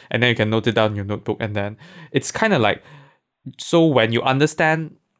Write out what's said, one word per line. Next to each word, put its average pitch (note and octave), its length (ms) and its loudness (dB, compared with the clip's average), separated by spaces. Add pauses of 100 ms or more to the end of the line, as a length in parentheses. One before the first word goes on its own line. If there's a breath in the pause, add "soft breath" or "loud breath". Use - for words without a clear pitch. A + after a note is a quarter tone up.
(100)
And A#2 120 0
then B2 80 4
you A2+ 60 0
can G#2+ 120 0
note A2 180 0
it A2 80 0
down G#2+ 180 2
in G2+ 40 -6
your G2+ 80 -6
notebook. G#2 360 -6
And G#2 140 -6
then G#2 220 -6 (340 loud breath)
it's - 220 -2
kinda G#3 260 0
like, G#2 240 2 (760 loud breath)
so E3 260 2
when A#2 280 2
you A#2 100 0
understand D#3 760 0 (220)